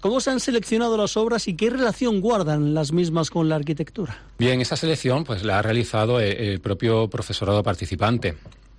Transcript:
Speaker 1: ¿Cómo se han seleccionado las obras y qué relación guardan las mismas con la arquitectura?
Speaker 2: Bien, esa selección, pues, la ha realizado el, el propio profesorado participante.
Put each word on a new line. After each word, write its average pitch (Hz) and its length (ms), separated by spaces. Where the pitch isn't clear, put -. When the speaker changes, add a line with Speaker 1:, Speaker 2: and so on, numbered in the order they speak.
Speaker 1:
¿Cómo 240 200
se 277 100
han 262 100
seleccionado 226 560
las 208 200
obras 226 320
y 185 60
qué 214 160
relación 240 500
guardan 151 540
las 151 180
mismas 165 380
con 165 180
la 156 80
arquitectura? 151 640
Speaker 2:
Bien, 127 220
esa 127 160
selección, 151 480
pues, 101 200
la 101 140
ha 104 40
realizado 117 580
el, 101 160
el 101 240
propio 110 480
profesorado 101 540
participante. 98 760